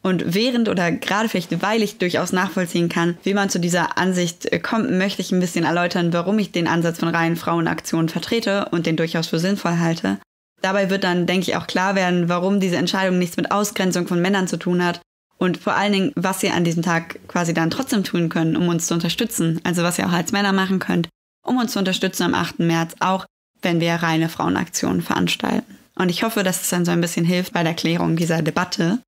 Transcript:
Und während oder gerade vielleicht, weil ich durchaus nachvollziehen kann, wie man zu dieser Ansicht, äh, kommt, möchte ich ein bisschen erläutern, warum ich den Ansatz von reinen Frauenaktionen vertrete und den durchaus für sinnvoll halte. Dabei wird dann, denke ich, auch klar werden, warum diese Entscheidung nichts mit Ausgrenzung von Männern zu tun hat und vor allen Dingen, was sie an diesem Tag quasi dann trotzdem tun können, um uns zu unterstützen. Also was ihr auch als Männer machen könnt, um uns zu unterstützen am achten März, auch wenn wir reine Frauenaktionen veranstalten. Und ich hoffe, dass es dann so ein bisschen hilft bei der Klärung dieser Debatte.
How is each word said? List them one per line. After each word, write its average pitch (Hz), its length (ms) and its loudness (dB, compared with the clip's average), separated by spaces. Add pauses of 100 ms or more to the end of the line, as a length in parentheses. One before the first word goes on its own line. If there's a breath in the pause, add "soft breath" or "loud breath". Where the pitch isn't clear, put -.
Und 175 300 0
während 233 320 2
oder 180 240 2
gerade 214 380 0
vielleicht, 175 320 -2
weil 214 200 2
ich 202 160 -2
durchaus 175 360 0
nachvollziehen 180 560 0
kann, 170 340 0
wie 196 100 2
man 202 160 2
zu 196 80 -2
dieser 175 400 0
Ansicht, 180 540 0
äh, 170 80 0
kommt, - 320 -2
möchte 196 300 0
ich 180 100 -4
ein 180 80 2
bisschen 175 240 0
erläutern, 170 480 2
warum 175 280 0
ich 185 120 -2
den 170 160 0
Ansatz 170 320 0
von 160 80 0
reinen 165 300 0
Frauenaktionen 165 720 0
vertrete 196 640 -2
und 170 140 0
den 160 120 0
durchaus 165 300 0
für 165 120 -2
sinnvoll 175 400 0
halte. 165 380 0 (440)
Dabei 190 280 0
wird 196 160 0
dann, 175 200 2
denke 180 240 0
ich, - 60 0
auch 170 120 -4
klar 190 280 0
werden, 180 320 2
warum 180 320 2
diese 180 160 2
Entscheidung 185 420 0
nichts 175 200 0
mit - 140 -2
Ausgrenzung 190 540 0
von 175 160 0
Männern 185 280 0
zu 175 80 -4
tun 175 260 0
hat 175 160 -2 (380)
und 180 180 0
vor - 200 -2
allen 202 180 2
Dingen, 190 220 2
was 180 260 -2
sie 190 80 0
an 175 160 0
diesem 165 180 0
Tag 165 460 -2
quasi 170 240 0
dann 165 160 2
trotzdem 233 340 -2
tun 170 240 0
können, 160 300 0
um 175 100 2
uns 170 200 0
zu 170 60 0
unterstützen. 165 680 0
Also 175 200 0
was 175 160 0
ihr 196 60 2
auch 180 60 2
als 165 220 0
Männer 202 180 2
machen 190 280 2
könnt, 170 280 0 (400)
um 247 80 0
uns 233 160 0
zu 196 80 -2
unterstützen 185 440 -2
am 175 100 0
achten 170 340 -2
März, 165 320 0
auch 185 260 0 (360)
wenn 170 180 2
wir 170 140 2
reine 165 340 0
Frauenaktionen - 720 -2
veranstalten. - 760 -2 (180 loud breath)
Und 185 140 0
ich 175 140 -2
hoffe, 220 200 0
dass 185 180 -2
es - 60 -6
dann 180 160 0
so 170 80 0
ein 170 80 2
bisschen 170 240 0
hilft 180 300 0
bei 175 100 0
der 160 100 0
Klärung 165 440 0
dieser 165 240 0
Debatte. 180 680 0